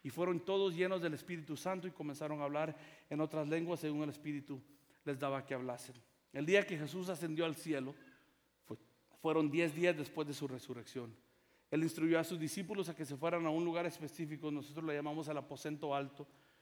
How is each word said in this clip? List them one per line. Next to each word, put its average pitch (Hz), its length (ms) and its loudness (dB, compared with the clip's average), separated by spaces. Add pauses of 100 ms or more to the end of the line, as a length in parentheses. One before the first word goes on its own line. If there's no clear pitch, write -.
Y 135 80 -6
fueron 175 340 0
todos 190 320 2
llenos 185 240 2
del 165 140 0
Espíritu 156 420 -6
Santo 185 320 -4
y 165 40 -6
comenzaron 151 500 -4
a - 20 2
hablar 151 320 0 (320)
en 147 140 0
otras 156 260 0
lenguas 165 320 2
según 151 220 0
el 147 80 0
Espíritu 143 500 -6 (460)
les 139 120 -2
daba 135 280 0
que 143 80 -2
hablasen. 127 420 -4 (340)
El 143 140 -2
día 196 220 8
que 185 100 -2
Jesús 151 320 -2
ascendió 165 380 0
al 156 80 0
cielo, 143 400 -2 (720)
fue, 113 100 -8 (460)
fueron 156 280 6
diez 156 240 4
días 170 220 6
después 151 320 -2
de 143 60 -4
su 143 120 -2
resurrección. 120 680 -8 (540)
Él 156 120 4
instruyó 160 360 4
a 160 60 4
sus 175 140 -4
discípulos 180 520 -2
a 160 40 -8
que 156 120 -6
se 139 100 -6
fueran 165 300 2
a 156 40 4
un 165 140 2
lugar 170 220 2
específico, 151 640 -6
nosotros 147 340 -6
lo 156 80 0
llamamos 147 360 -2
el 151 100 -2
aposento 143 560 -4
alto, 139 340 -2 (320)